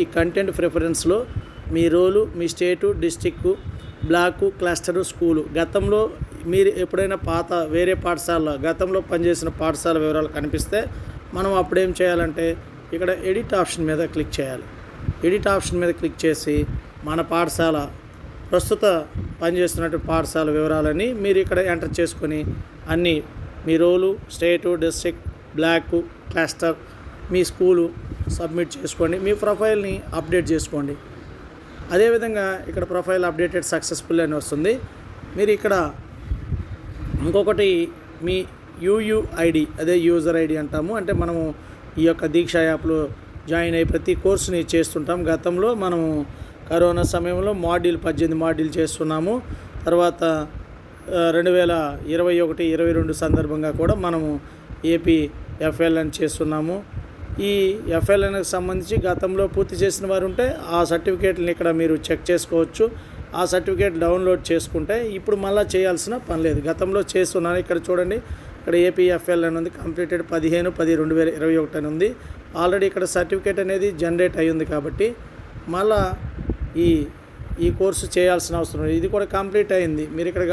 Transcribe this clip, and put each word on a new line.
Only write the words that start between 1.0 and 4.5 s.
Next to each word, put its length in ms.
మీ 100
రోలు, 280
మీ 140
స్టేటు, 360
డిస్ట్రిక్ట్, 460
బ్లాక్, 340